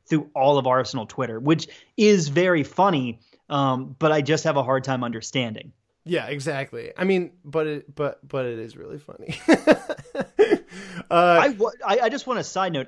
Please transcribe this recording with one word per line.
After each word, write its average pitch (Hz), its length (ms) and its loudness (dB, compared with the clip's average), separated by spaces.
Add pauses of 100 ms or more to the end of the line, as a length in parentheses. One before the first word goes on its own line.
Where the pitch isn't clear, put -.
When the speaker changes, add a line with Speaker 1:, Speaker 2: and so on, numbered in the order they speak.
Speaker 1:
through 151 300 -2
all 143 220 4
of 131 100 0
Arsenal 123 380 0
Twitter, 113 340 -8
which 147 300 0 (260)
is 208 320 4
very 170 360 2
funny, 139 580 0 (280)
um, 135 480 -2
but 156 140 2
I 151 100 4
just 151 220 0
have 156 140 0
a 135 60 0
hard 131 200 0
time 127 220 -4
understanding. 113 680 -6 (320)
Speaker 2:
Yeah, 160 240 -4
exactly. 139 680 -8
I 185 80 -4
mean, 185 260 0 (140)
but 156 220 -2
it, 147 280 -10
but, 143 320 -6
but 131 180 -4
it 117 140 -6
is 113 160 -14
really - 240 -16
funny. - 480 -14
<laughs> - 840 2 (800)
Uh, 170 320 6
Speaker 1:
I 269 80 4
wa-, 214 220 -2 (140)
I, 208 180 2
I 226 60 2
just 277 160 -6
want 247 140 -2
a 151 40 -4
side 190 280 -4
note. 135 160 -4